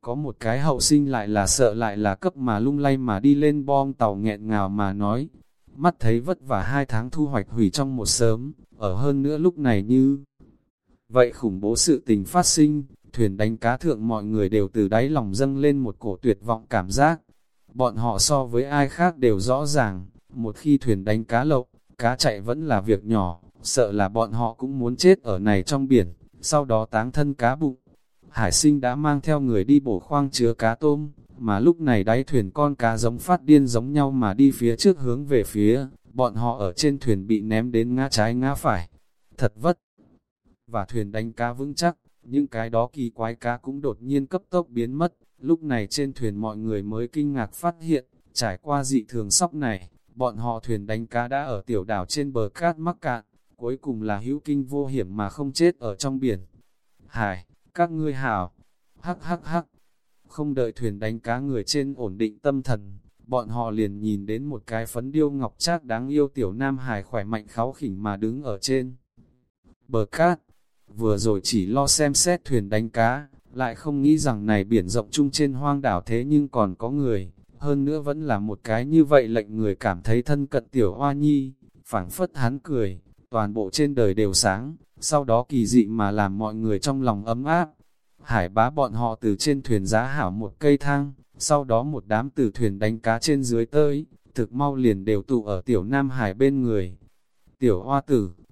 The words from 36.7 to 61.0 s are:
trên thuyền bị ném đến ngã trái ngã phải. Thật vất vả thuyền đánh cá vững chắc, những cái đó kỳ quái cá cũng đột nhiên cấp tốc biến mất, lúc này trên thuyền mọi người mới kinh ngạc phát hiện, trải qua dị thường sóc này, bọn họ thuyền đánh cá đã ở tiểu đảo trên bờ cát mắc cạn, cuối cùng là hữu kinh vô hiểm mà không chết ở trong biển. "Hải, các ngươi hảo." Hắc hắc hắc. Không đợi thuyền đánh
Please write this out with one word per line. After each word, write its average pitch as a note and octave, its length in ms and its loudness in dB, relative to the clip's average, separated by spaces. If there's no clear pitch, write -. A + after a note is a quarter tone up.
trên C#3+ 260 0
thuyền G2+ 280 0
bị G#2+ 140 2
ném A2 320 -2
đến A#2+ 220 0
ngã C3 140 0
trái A2+ 260 0
ngã C3 200 -2
phải. G2+ 340 -2
Thật A2+ 200 0
vất D#3 220 0
vả A2 140 -4
thuyền G#2 280 -6
đánh A2+ 200 -6
cá A#2+ 200 -4
vững C3+ 220 -8
chắc, E3+ 220 -4
những C#3 180 0
cái A2+ 240 -6
đó A#2 220 0
kỳ B2 180 -6
quái A2+ 240 -6
cá A#2+ 220 -4
cũng C3+ 240 -10
đột A2+ 220 -6
nhiên C3+ 240 -2
cấp F#3 240 -6
tốc F3 180 -2
biến A#2+ 240 -4
mất, D#3+ 220 -2
lúc D#3+ 240 0
này B2 240 -2
trên C#3 260 -4
thuyền A2 240 -4
mọi G#2+ 200 -6
người G#2+ 260 -4
mới A2 260 -6
kinh D3 240 -4
ngạc A#2+ 200 -4
phát E3+ 280 -4
hiện, E3 260 -2
trải G2+ 300 -4
qua C#3+ 220 -2
dị C3 240 0
thường A2 220 -4
sóc E3+ 240 0
này, A2 360 -4
bọn A#2+ 220 -2
họ A2+ 240 -4
thuyền G#2 260 -4
đánh A2 200 -4
cá A#2+ 220 -4
đã C#3 160 -4
ở A2+ 220 -6
tiểu G#2+ 180 -2
đảo G2+ 220 -2
trên C#3+ 260 -4
bờ A2+ 220 -2
cát E3+ 240 -2
mắc E3+ 220 -4
cạn, A#2+ 240 -4
cuối A#2+ 200 -4
cùng C3 260 -6
là G#2+ 160 -2
hữu C3 220 -6
kinh C#3+ 240 -2
vô C#3 220 -4
hiểm G#2 300 -4
mà G#2 120 -2
không C#3 240 -8
chết E3+ 260 2
ở A2 160 -6
trong C3+ 260 -4
biển. A#2 200 0
"Hải, G2 400 -4
các E3+ 160 0
ngươi D#3 240 -4
hảo." A2 380 -2
Hắc F3 220 -10
hắc E3+ 240 -6
hắc. E3 200 -4
Không D3 260 -6
đợi A#2+ 180 -2
thuyền G#2+ 260 -6
đánh A2 220 -6